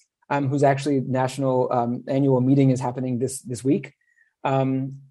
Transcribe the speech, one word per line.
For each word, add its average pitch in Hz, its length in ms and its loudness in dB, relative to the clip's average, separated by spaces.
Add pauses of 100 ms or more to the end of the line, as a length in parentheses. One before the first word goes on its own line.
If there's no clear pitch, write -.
(300)
um, 143 180 0
who's 139 140 0
actually 139 380 2
national, 127 720 0
um, 123 340 -2
annual 135 360 2
meeting 135 280 4
is 127 100 0
happening 127 380 -4
this, 127 220 -4
this 120 240 -10
week, - 300 -2 (500)
um, 135 540 -2 (120)